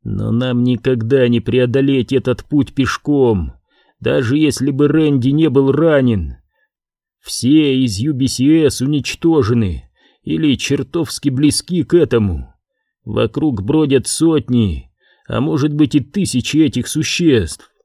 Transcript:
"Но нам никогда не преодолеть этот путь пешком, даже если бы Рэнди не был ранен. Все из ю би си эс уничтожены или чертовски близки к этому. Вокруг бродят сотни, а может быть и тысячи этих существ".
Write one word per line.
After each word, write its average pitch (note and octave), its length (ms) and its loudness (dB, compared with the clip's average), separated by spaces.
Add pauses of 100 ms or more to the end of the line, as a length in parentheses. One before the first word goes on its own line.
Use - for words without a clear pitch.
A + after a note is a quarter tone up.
"Но G#2+ 280 -6
нам B2 320 0
никогда B2 640 2
не A#2+ 100 2
преодолеть B2+ 720 0
этот B2+ 320 -2
путь - 300 -2
пешком, B2 800 0 (480)
даже C3+ 360 0
если C#3+ 340 0
бы C#3+ 180 2
Рэнди D3 400 2
не D#3 200 2
был C3+ 220 2
ранен. C3 640 2 (840)
Все C#3 600 0
из G#2+ 180 -2
ю D3 140 -2
би C3 140 -2
си D3+ 380 2
эс B2+ 160 -2
уничтожены A#2+ 1080 -2 (340)
или D3+ 320 0
чертовски C#3+ 760 -4
близки D3 540 -2
к - 100 -2
этому. G#2 600 0 (520)
Вокруг A2+ 580 -2
бродят C#3 440 0
сотни, A#2+ 840 -2 (380)
а A#2 100 -4
может D3 340 -2
быть D3 220 0
и C#3 60 4
тысячи C#3+ 560 -4
этих C3 320 0
существ". D3 800 -2 (140)